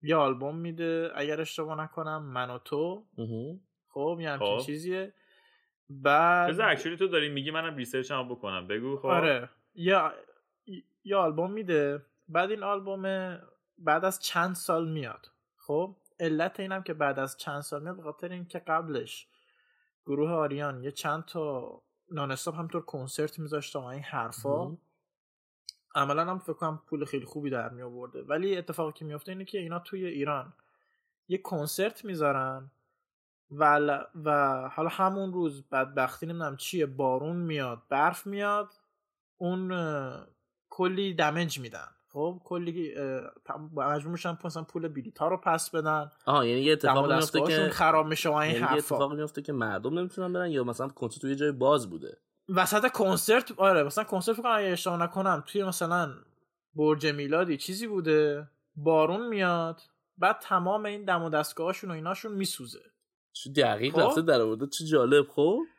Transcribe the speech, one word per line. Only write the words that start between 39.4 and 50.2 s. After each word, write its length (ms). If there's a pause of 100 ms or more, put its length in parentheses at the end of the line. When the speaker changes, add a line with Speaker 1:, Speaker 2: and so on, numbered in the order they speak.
Speaker 1:
اه، 560 (420)
کلی 440
دمج 460
می‌دن. 280 (240)
خب، 340
کلی، 500
اه، 260 (240)
تم-، 300
مجبور 360
می‌شن 340
مثلاً 180
پول 240
بلیط‌ها 400
رو 100
پس 320
بدن. 420 (140)
Speaker 2:
آها، 200
یعنی 160
یه 120
اتفاقی 340
Speaker 1:
دم 60
و 20
Speaker 2:
میفته 240
Speaker 1:
دستگاهشون 280
Speaker 2:
که، 60
Speaker 1:
خراب 340
می‌شه 220
و 40
این 180
Speaker 2:
یعنی 100
یه 60
Speaker 1:
حرفا. 280
Speaker 2:
اتفاقی 200
میفته 260
که 120
مردم 460
نمی‌تونن 340